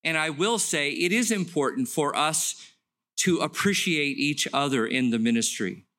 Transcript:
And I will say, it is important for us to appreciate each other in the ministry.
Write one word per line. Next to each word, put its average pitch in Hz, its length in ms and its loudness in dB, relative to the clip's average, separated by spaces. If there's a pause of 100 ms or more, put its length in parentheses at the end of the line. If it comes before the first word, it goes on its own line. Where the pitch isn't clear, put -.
And 165 140 0
I 156 140 0
will 202 260 0
say, 147 320 -2
it 180 220 0
is 220 180 2
important 151 580 0
for 143 280 -2
us - 560 -2 (460)
to 175 200 2
appreciate 151 800 0
each 139 340 0
other 135 360 2
in 127 240 2
the 117 80 0
ministry. 113 680 0 (140)